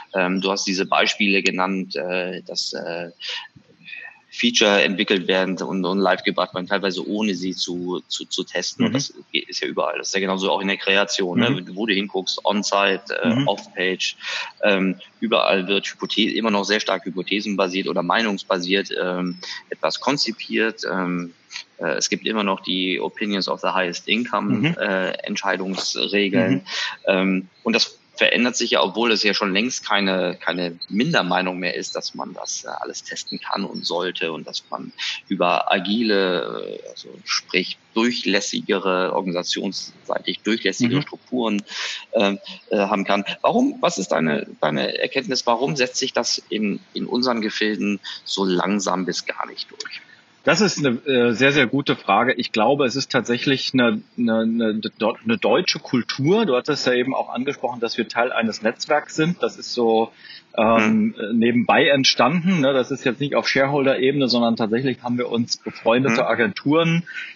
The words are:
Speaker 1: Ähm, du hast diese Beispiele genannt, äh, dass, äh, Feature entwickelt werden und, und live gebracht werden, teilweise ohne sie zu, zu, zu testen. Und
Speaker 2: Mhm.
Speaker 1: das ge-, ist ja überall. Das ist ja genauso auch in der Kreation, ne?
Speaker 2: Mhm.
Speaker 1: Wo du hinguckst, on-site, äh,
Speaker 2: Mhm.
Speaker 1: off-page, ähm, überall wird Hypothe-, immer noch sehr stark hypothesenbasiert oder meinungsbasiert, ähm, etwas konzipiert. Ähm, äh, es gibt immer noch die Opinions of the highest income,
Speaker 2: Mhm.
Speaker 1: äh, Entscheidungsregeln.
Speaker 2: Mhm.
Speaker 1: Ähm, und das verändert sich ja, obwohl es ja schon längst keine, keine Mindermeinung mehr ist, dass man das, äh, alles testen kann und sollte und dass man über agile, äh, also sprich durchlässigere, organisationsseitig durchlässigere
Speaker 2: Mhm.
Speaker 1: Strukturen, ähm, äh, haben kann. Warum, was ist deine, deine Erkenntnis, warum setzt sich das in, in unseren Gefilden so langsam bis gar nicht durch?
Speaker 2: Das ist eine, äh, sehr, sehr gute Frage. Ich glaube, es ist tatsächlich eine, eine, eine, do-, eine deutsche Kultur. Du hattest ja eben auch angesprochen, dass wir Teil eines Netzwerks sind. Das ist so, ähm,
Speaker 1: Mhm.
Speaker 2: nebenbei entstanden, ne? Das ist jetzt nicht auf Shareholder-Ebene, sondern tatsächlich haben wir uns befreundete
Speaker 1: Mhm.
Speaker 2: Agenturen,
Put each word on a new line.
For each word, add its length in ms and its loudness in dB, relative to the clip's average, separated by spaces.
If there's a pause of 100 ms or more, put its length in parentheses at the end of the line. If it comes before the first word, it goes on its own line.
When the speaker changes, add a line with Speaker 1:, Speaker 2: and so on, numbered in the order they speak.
(140)
Speaker 1:
Ähm, 260 0
du 100 0
hast 160 -2
diese 200 -2
Beispiele 560 2
genannt, 540 -2
äh, 460 -4
dass, 320 -8
äh, 360 -8 (1200)
Feature 520 4
entwickelt 420 0
werden 340 0
und, 240 -4
und 140 0
live 240 2
gebracht 320 -2
werden, 140 -6
teilweise 360 -2
ohne 300 -2
sie 180 -4
zu, 540 -4
zu, 200 -8
zu 180 -4
testen. 400 -2
Und 80 2
Speaker 2:
Mhm. 20 -4
Speaker 1:
das 180 -2 (200)
ge-, 120 -2
ist 160 -10
ja 60 -2
überall. 320 -2
Das 80 -8
ist 80 -6
ja 60 0
genauso 320 0
auch 80 0
in 80 -2
der 80 0
Kreation, 640 0
ne? 100 2
Speaker 2:
Mhm. 240 -4
Speaker 1:
Wo 100 -4
du 100 0
hinguckst, 500 -4
on-site, 680 2
äh, 240 0
Speaker 2:
Mhm. 140 2
Speaker 1:
off-page, 680 -2 (460)
ähm, 380 2 (180)
überall 480 2
wird 200 -2
Hypothe-, 460 -2
immer 200 0
noch 100 2
sehr 160 0
stark 280 -2
hypothesenbasiert 840 -2
oder 160 0
meinungsbasiert, 880 0 (120)
ähm, 380 -2 (280)
etwas 300 -2
konzipiert. 920 -2
Ähm, 460 -2 (440)
äh, 180 -2
es 120 -2
gibt 160 -4
immer 200 0
noch 160 0
die 400 -2
Opinions 480 -4
of 120 -4
the 100 0
highest 360 -2
income, 520 0
Speaker 2:
Mhm. 200 0
Speaker 1:
äh, 320 0 (140)
Entscheidungsregeln. 1300 0
Speaker 2:
Mhm. 80 2 (480)
Speaker 1:
Ähm, 400 2 (160)
und 100 0
das 220 0 (200)
verändert 380 2
sich 180 0
ja, 100 4
obwohl 300 2
es 100 2
ja 100 2
schon 220 0
längst 340 -2
keine, 500 0
keine 400 -4 (120)
Mindermeinung 680 0
mehr 160 -4
ist, 220 -8
dass 180 -8
man 200 -10
das, 300 -10
äh, 40 -10 (120)
alles 220 -8
testen 380 -10
kann 240 -6
und 220 -8
sollte 460 -2
und 140 -8
dass 240 -10
man 220 -10 (360)
über 440 0
agile, 960 0 (140)
äh, 80 -18
also 180 -18 (160)
sprich 540 -2 (160)
durchlässigere, 1200 0
organisationsseitig 1300 -4
durchlässigere 580 0
Speaker 2:
Mhm. 40 0
Speaker 1:
Strukturen, 600 -4 (500)
ähm, 260 2 (300)
äh, 80 0
haben 280 2
kann. 200 2 (160)
Warum, 400 2
was 160 2
ist 120 -4
deine, 380 0 (140)
deine 380 0
Erkenntnis, 480 -2
warum 300 2
setzt 200 0
sich 160 -2
das 380 -2
in, 280 -2 (140)
in 140 -6
unseren 340 0
Gefilden 600 -2 (240)
so 200 -2
langsam 640 0
bis 180 -4
gar 220 -6
nicht 240 -12
durch? 320 -14 (400)
Speaker 2:
Das 200 4
ist 160 2
eine, 260 2
äh, 300 4
sehr, 180 4
sehr 140 4
gute 300 0
Frage. 360 2
Ich 180 -2
glaube, 360 4
es 100 -2
ist 160 -4
tatsächlich 640 0
eine, 260 4 (160)
eine, 240 2
eine, 340 2
do-, 480 -2
eine 140 2
deutsche 440 2
Kultur. 640 2
Du 100 2
hattest 300 0
ja 80 4
eben 200 2
auch 140 -2
angesprochen, 500 -4
dass 200 -2
wir 100 -2
Teil 240 0
eines 300 -2
Netzwerks 520 0
sind. 280 2
Das 160 -2
ist 160 -10
so, 360 4 (460)
ähm, 640 4
Speaker 1:
Mhm. 200 -2
Speaker 2:
nebenbei 500 6
entstanden, 720 4
ne? 120 4
Das 180 2
ist 140 -4
jetzt 160 0
nicht 160 0
auf 120 2
Shareholder-Ebene, 800 4
sondern 280 4
tatsächlich 460 0
haben 160 -2
wir 100 -2
uns 300 -2
befreundete 640 2
Speaker 1:
Mhm. 40 2
Speaker 2:
Agenturen, 760 2 (340)